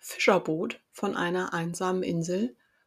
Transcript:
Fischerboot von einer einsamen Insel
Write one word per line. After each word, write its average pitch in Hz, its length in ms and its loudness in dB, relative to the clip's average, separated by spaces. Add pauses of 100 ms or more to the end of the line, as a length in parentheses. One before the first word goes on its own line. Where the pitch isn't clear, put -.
Fischerboot 185 800 2 (100)
von - 260 -4
einer 180 360 0
einsamen 180 500 -2
Insel 180 540 0 (300)